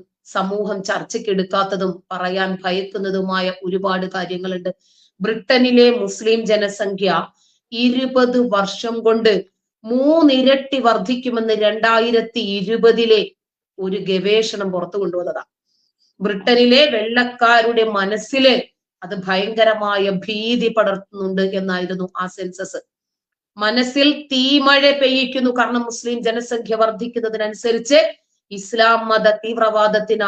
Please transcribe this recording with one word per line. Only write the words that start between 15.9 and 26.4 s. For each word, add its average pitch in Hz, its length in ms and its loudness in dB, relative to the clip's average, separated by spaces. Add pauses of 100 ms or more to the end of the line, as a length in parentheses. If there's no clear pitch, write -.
ബ്രിട്ടനിലെ 240 640 4 (120)
വെള്ളക്കാരുടെ 233 880 2 (140)
മനസ്സില് 214 560 2 (480)
അത് 185 120 -10 (120)
ഭയങ്കരമായ 208 760 0 (200)
ഭീതി 226 520 -2
പടർത്തുന്നുണ്ട് 190 680 -2 (140)
എന്നായിരുന്നു 185 480 -4 (140)
ആ - 20 -4 (140)
സെൻസസ്. 185 440 -10 (760)
മനസ്സിൽ 247 520 0 (220)
തീമഴ 269 520 2 (180)
പെയ്യിക്കുന്നു. 262 580 0
കാരണം 240 300 0
മുസ്ലിം 240 380 -6
ജനസംഖ്യ 226 560 -4